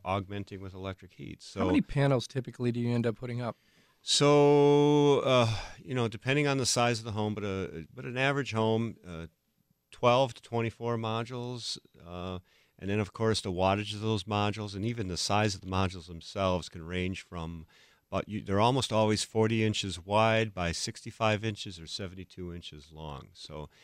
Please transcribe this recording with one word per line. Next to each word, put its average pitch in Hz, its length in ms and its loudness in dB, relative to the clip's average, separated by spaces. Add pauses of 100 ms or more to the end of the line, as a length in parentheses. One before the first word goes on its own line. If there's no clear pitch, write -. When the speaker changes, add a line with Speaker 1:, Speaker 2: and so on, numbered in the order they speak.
Speaker 1:
augmenting 98 560 -6
with 95 140 -14
electric 95 400 -10
heat. - 280 -14
So - 180 -10
Speaker 2:
How 95 80 2
many 226 120 4
panels 139 460 2
typically 123 440 -4
do 120 100 -4
you 120 140 0
end 120 120 2
up 110 100 0
putting 123 240 -8
up? 117 160 -6 (640)
Speaker 1:
So, 143 1000 6
uh, 127 280 4 (340)
you 143 120 -8
know, 120 140 0
depending 131 380 0
on 139 120 2
the 123 80 0
size 120 320 2
of 110 60 -10
the 117 80 -8
home, 107 220 0
but 101 100 -6
a, 95 500 -4
but 127 100 -14
an 127 140 -6
average 139 340 0
home, 113 440 2 (100)
uh, 82 200 -12 (640)
twelve 123 420 4
to - 80 -20
twenty-four 117 560 -4
modules, 117 800 -6 (280)
uh, 90 320 -8 (400)
and 95 120 -6
then, 107 100 0
of 101 120 -4
course, 110 280 0
the 98 120 -6
wattage 98 420 0
of 101 60 -10
those 110 240 -2
modules 104 500 -2
and 101 100 -6
even 117 240 -4
the 87 80 -4
size 104 380 2
of 92 60 -12
the 92 60 -14
modules 92 420 -2
themselves 90 600 -2
can 82 160 -14
range 90 380 -4
from 82 440 -10 (440)
about, 95 180 -4
you, 104 120 -6
they're 98 200 0
almost 123 320 2
always 107 320 2
forty 110 400 2
inches 95 400 -4
wide 110 480 2
by 85 200 -2
sixty-five 110 720 -2
inches 104 340 -6
or 80 80 -14
seventy-two 92 640 -10
inches 78 400 -14
long. 73 420 -12
So, 76 340 -12 (160)